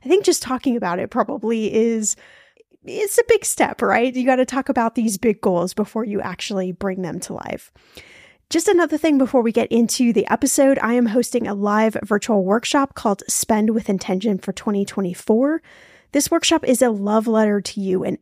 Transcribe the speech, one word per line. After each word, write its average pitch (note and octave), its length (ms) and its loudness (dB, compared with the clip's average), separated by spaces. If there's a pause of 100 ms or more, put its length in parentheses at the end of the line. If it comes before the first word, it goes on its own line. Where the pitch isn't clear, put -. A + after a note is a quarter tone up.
I - 20 -14
think F#4 160 4
just F4 180 2
talking B3+ 360 -2
about F3+ 220 -2
it - 100 -4
probably A3 640 -2
is, A3 420 0 (680)
it's G4+ 360 -4
a A4+ 80 0
big A4 160 2
step, - 380 -4
right? A#3+ 340 0
You B3+ 100 -2
gotta B3+ 200 2
talk C4 240 -4
about A3+ 260 -2
these A3 220 0
big G#3+ 240 0
goals F3+ 320 0
before A3 320 -4
you G3+ 160 -4
actually F#3 500 -6
bring F#3 300 -6
them E3+ 180 -6
to - 140 -12
life. - 380 -10 (800)
Just E4+ 200 0
another E4+ 280 4
thing D4+ 200 2
before C4 240 2
we A3+ 100 2
get A#3 180 0
into A#3 440 2
the G3 140 2
episode, C4+ 540 2
I A3+ 120 0
am A#3+ 140 2
hosting A#3 380 -2
a A3+ 80 -4
live G#3 500 0
virtual G#3 420 0
workshop A#3 500 0
called G3+ 320 -2
Spend G#3+ 440 0
with G#3+ 180 -2
Intention G3 480 -2
for F#3+ 160 -8
twenty G3+ 320 -2
twenty-four. A3 760 0 (520)
This C#4+ 180 0
workshop E4 340 0
is B3+ 160 2
a B3 80 4
love G#3+ 380 0
letter G#3+ 340 2
to - 180 -10
you F#3 240 -2
and G3 180 -4